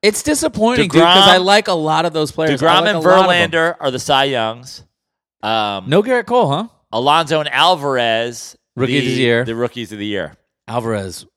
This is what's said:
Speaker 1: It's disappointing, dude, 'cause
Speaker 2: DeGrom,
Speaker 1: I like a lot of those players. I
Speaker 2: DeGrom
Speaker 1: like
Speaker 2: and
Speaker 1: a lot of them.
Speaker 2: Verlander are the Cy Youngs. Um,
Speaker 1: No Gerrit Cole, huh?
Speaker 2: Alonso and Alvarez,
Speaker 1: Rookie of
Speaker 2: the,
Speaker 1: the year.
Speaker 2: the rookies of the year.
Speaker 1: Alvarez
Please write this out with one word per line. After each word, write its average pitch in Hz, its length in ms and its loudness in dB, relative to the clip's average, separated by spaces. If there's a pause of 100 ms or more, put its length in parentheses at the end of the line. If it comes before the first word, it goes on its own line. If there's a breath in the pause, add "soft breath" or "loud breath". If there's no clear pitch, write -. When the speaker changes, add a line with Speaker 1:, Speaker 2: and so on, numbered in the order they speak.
Speaker 1:
It's 208 200 0
disappointing, 247 640 -2
dude, 165 140 4
'cause 185 240 6
Speaker 2:
DeGrom, - 80 6
Speaker 1:
I - 20 4
like 202 320 2
a 196 60 -2
lot 156 320 0
of 165 60 -4
those 156 200 -4
players. 143 300 -2
I 160 40 2
Speaker 2:
DeGrom 175 140 4
Speaker 1:
like 214 80 0
Speaker 2:
and 202 80 -2
Speaker 1:
a 160 40 -4
lot 185 240 4
of 185 40 2
them. 175 220 2
Speaker 2:
Verlander 165 300 0
are 143 100 -2
the 123 80 -6
Cy 135 260 2
Youngs. 120 580 -6 (600)
Um, 104 460 -4
Speaker 1:
No 175 140 2
Gerrit 240 240 -2
Cole, 240 240 0
huh? 190 180 -6 (240)
Speaker 2:
Alonso 147 480 0
and 147 80 -6
Alvarez, 127 1080 -2 (200)
Speaker 1:
Rookie 127 220 -2
of 127 60 -2
Speaker 2:
the, 131 100 -2
Speaker 1:
the 131 60 -2
year. 120 240 2
Speaker 2:
the 113 100 -6
rookies 117 380 -8
of 107 60 -14
the 101 80 -8
year. 95 280 -6 (320)
Speaker 1:
Alvarez 110 600 -6 (100)